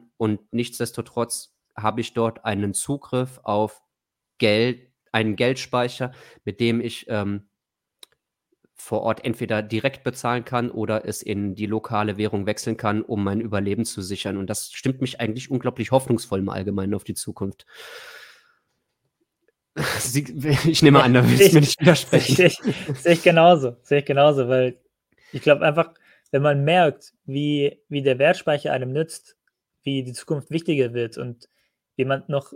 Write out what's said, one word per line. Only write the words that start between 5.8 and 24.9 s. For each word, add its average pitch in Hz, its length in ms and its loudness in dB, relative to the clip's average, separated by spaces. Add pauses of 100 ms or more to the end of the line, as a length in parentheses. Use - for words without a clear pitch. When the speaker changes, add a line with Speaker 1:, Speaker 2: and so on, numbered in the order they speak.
Speaker 1:
mit 101 160 -6
dem 117 180 2
ich, 117 300 -10
ähm, 101 400 -6 (1300)
vor 107 220 -6
Ort 110 240 -4
entweder 113 380 -4
direkt 113 400 -4
bezahlen 120 420 -4
kann 120 240 -4
oder 107 340 -4
es - 200 -8
in 101 320 -4
die 107 100 -6
lokale 107 520 -4
Währung 101 280 -4
wechseln 110 320 -4
kann, 107 240 -2
um 104 220 -4
mein 101 180 -2
Überleben 101 440 -4
zu - 180 -10
sichern. 95 340 -8
Und 95 140 -6
das - 200 -8
stimmt 131 300 -6
mich 127 180 -6
eigentlich 117 300 -6
unglaublich 123 420 -4
hoffnungsvoll 127 480 0
im 98 100 -4
Allgemeinen 98 440 -4
auf 101 100 -6
die - 120 -8
Zukunft. - 500 -10 (2000)
<laughs> 143 240 -4
Sie, 135 260 -4 (420)
ich 160 160 2
nehme 139 180 10
an, 127 140 6
da 123 120 6
willst 127 220 8
du 165 60 6
mir 156 60 10
nicht - 200 0
widersprechen. 147 540 4
Speaker 2:
Sehe 185 100 6
ich, - 140 2 (400)
sehe 170 140 4
ich 170 100 0
genauso, 165 580 6
sehe 143 180 0
ich 143 60 -6
genauso, 139 420 4
weil 127 300 0 (540)